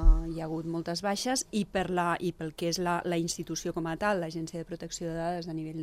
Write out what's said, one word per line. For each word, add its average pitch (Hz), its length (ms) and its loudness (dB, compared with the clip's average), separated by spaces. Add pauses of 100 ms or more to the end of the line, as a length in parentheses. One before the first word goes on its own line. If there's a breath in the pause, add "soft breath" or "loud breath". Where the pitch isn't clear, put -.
(340)
hi 160 80 -4
ha 160 60 -2
hagut 160 180 -2
moltes 170 380 -2
baixes 226 480 0
i 208 140 2
per 185 260 0
la, 175 280 2
i 175 140 0
pel 160 220 -8
que 170 140 0
és 170 120 0
la, 175 240 2
la 170 160 2
institució 170 560 -4
com 165 80 -2
a 165 120 -2
tal, 208 220 2
l'Agència 165 380 -6
de 160 80 -6
Protecció 170 460 -6
de - 20 -4
Dades 170 340 -2
a 160 60 -6
nivell 160 300 -6